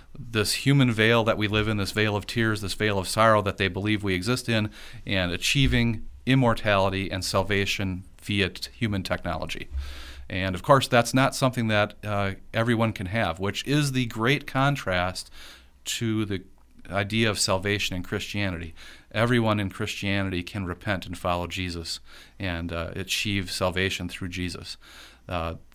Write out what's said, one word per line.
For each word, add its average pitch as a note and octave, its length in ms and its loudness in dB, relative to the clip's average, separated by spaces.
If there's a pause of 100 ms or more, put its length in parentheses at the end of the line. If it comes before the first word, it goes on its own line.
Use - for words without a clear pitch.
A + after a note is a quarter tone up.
(180)
this A2+ 480 -2
human C#3 240 6
veil A2+ 320 6
that G#2+ 160 2
we G#2+ 80 0
live G#2+ 220 2
in, A2 80 0
this G2 160 -2
veil G#2+ 240 2
of G2+ 100 -4
tears, A2 340 0
this F#2+ 140 -4
veil G#2 240 2
of F2+ 80 -2
sorrow A2 360 6
that G2 160 -2
they G2 100 2
believe G2 340 0
we G2 120 0
exist G2+ 340 -2
in, G#2+ 200 2 (380)
and F#2 240 0
achieving A#2+ 800 2 (180)
immortality G#2 840 4
and F#2 140 -4
salvation F#2+ 800 0 (160)
via G2 300 0
t-, - 260 -12
human G#2 260 -2
technology. - 680 -6 (580)
And F#2 260 -2
of F2 80 -6
course, C3+ 240 6
that's A#2 280 4
not C3+ 200 4
something B2 340 0
that, G#2 260 2 (100)
uh, G2+ 280 -2 (200)
everyone A2+ 400 2
can G2+ 140 -6
have, F2+ 340 -2
which G2+ 260 -2
is C#3+ 260 2
the B2+ 120 2
great A2+ 420 0
contrast F#2+ 840 0 (560)
to A2 400 -2
the F#2+ 160 -6 (480)
idea G#2 400 2
of G2 80 0
salvation G2+ 580 0
in F2+ 60 -4
Christianity. F2+ 720 -4 (360)
Everyone A2+ 480 4
in F#2+ 120 0
Christianity G2 720 -2
can F#2+ 240 -6
repent F2+ 400 -4
and F2+ 100 -8
follow F2 300 0
Jesus E2+ 540 -6 (380)
and, E2+ 360 -4
uh, E2+ 200 -4
achieve F#2+ 560 -2
salvation F#2 560 -2
through F#2 220 -8
Jesus. F2+ 480 -8 (500)
Uh, E2 280 -4 (200)